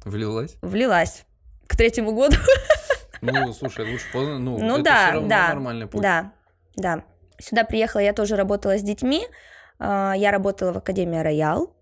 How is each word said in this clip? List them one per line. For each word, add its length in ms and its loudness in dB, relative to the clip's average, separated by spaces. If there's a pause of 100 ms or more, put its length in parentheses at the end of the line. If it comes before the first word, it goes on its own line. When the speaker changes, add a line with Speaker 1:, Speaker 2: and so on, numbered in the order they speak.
Speaker 1:
Влилась? 560 -4
Speaker 2:
влилась 640 0 (420)
к 80 0
третьему 380 2
году. 280 4
<laughs> 60 2 (760)
Speaker 1:
Ну, 300 -2
слушай, 400 -8
лучше 220 -8
поздно, 240 -4
ну, 220 -4
Speaker 2:
Ну 160 0
Speaker 1:
это 80 0
Speaker 2:
да, 220 6
Speaker 1:
все 80 4
равно 160 -2
Speaker 2:
да, 180 4
Speaker 1:
нормальный 400 -4
путь. 140 -4
Speaker 2:
да, 300 0 (440)
да. 280 -4 (360)
Сюда 240 0
приехала, 360 0
я 140 2
тоже 220 -2
работала 420 0
с 60 -4
детьми. 420 -2 (540)
А, 360 -2
я 160 2
работала 400 0
в 60 -6
Академии 400 -2
Роял, 640 0